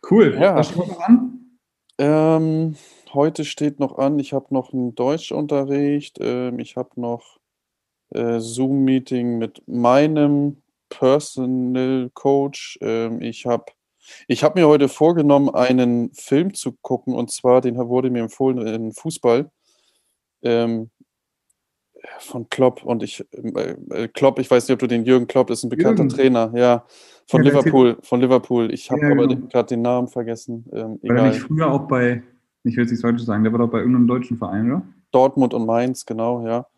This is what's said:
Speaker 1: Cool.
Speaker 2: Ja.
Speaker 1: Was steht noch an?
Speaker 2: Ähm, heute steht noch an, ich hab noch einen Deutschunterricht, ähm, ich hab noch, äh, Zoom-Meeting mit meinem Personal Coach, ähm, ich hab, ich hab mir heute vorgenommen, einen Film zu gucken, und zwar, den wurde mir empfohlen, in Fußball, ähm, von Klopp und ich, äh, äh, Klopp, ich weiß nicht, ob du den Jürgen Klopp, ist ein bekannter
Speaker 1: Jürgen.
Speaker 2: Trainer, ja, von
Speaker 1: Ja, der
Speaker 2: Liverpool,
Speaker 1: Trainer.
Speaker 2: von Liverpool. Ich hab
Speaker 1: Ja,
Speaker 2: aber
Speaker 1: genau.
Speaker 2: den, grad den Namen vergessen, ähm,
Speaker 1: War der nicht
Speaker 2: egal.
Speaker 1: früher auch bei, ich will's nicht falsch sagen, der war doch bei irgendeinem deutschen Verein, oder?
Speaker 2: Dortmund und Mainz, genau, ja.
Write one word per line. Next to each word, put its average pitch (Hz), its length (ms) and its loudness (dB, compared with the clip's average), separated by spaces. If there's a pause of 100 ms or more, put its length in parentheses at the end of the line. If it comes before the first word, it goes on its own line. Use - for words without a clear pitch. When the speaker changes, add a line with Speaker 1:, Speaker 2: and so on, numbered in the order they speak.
Speaker 1:
Cool. 196 300 6
Speaker 2:
Ja. 180 180 4
Speaker 1:
Was 123 120 2
steht 180 180 -6
noch 175 140 -12
an? 240 380 4 (580)
Speaker 2:
Ähm, 160 760 2 (380)
heute 151 320 0
steht 147 340 -6
noch 139 180 -4
an, 143 220 0
ich 139 140 -8
hab 135 180 -6
noch 131 220 -4
einen 123 220 -6
Deutschunterricht, 143 1300 -4
ähm, 123 380 -4
ich 117 180 -12
hab - 200 -12
noch, 120 400 -10 (760)
äh, 117 280 -4
Zoom-Meeting 127 1000 -2
mit 113 300 -8
meinem 143 960 2 (280)
Personal 127 1200 -2
Coach, 139 680 -2
ähm, 113 400 -4
ich 117 240 -10
hab, 120 260 -4 (560)
ich - 160 -2
hab 151 120 2
mir 170 120 6
heute 143 220 6
vorgenommen, 147 600 2
einen 123 640 0
Film 175 400 -2
zu - 180 -10 (100)
gucken, 127 320 -6
und 120 180 -6
zwar, 127 300 4
den 123 160 -4
wurde 127 320 -2
mir 120 140 -2
empfohlen, 127 420 -2
in 113 280 -6
Fußball, 143 580 -2 (920)
ähm, 117 480 -2 (1300)
von - 300 -14
Klopp 127 360 0
und 117 180 -4
ich, - 300 -14
äh, - 420 -8 (160)
äh, 113 160 -6
Klopp, 135 320 2
ich 127 100 -6
weiß 123 180 4
nicht, 131 60 2
ob 113 60 -2
du 131 80 -2
den 117 160 -2
Jürgen 123 240 4
Klopp, 123 220 0
ist 117 140 -6
ein 123 60 -6
bekannter 175 340 2
Speaker 1:
Jürgen. 135 120 2
Speaker 2:
Trainer, 123 400 2
ja, 120 300 2 (420)
von 165 160 4
Speaker 1:
Ja, 143 80 6
der 143 80 4
Speaker 2:
Liverpool, 131 340 6
Speaker 1:
Trainer. - 120 -10
Speaker 2:
von 123 160 0
Liverpool. 123 520 2
Ich - 160 -14
hab 139 120 -2
Speaker 1:
Ja, 147 100 0
Speaker 2:
aber 135 160 2
Speaker 1:
genau. 127 140 0
Speaker 2:
den, - 80 -14
grad 120 200 -2
den 117 120 -4
Namen 123 260 -2
vergessen, 117 640 -10
ähm, 110 320 -10
Speaker 1:
War 120 120 0
der 127 120 4
nicht 110 80 2
Speaker 2:
egal. - 120 -10
Speaker 1:
früher 156 240 0
auch 139 160 -4
bei, 123 360 -2 (400)
ich 117 140 -2
will's 120 140 0
nicht 117 100 -4
falsch 117 220 -2
sagen, 107 200 -2
der 110 80 2
war 117 80 -2
doch 117 100 2
bei 113 100 -2
irgendeinem 123 280 2
deutschen 123 300 -2
Verein, 107 340 -4
oder? 185 100 -2 (300)
Speaker 2:
Dortmund 131 420 2
und 117 120 -4
Mainz, 120 400 -2
genau, 117 420 -6
ja. 117 180 -6 (120)